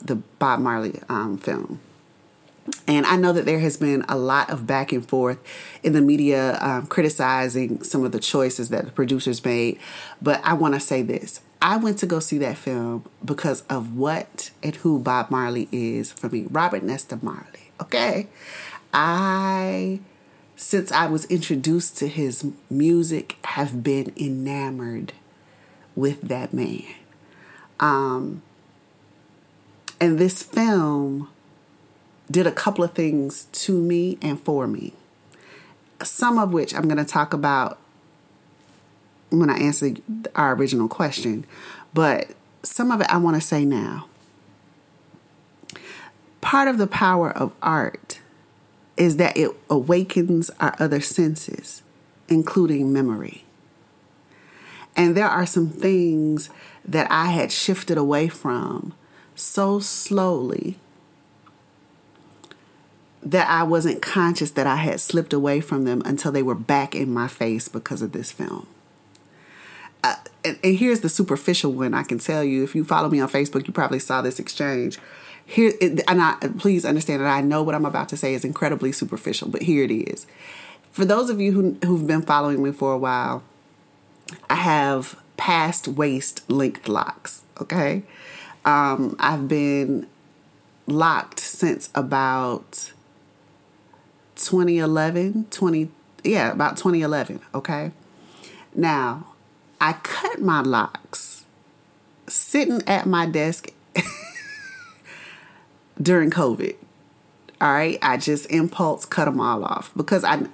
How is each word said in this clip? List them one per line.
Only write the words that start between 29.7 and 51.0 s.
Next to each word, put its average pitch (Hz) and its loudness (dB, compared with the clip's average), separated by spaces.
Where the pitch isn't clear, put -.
and 165 4
this 180 4
film 147 0
did 170 2
a - 2
couple 196 0
of 170 -2
things 151 -2
to - -2
me 175 0
and - -4
for 135 -2
me, - -8
some 240 4
of 196 2
which 165 0
I'm 156 0
gonna 151 2
talk 147 0
about 143 0
when 165 4
I - 0
answer 143 0
our 143 2
original 131 2
question, 120 -2
but 156 2
some - 2
of 226 2
it - 2
I 175 4
wanna 170 4
say 151 2
now. 139 -2
Part 277 4
of 247 2
the 202 4
power 185 2
of - -4
art - -2
is 170 4
that 170 2
it 156 2
awakens 170 2
our 147 0
other 147 2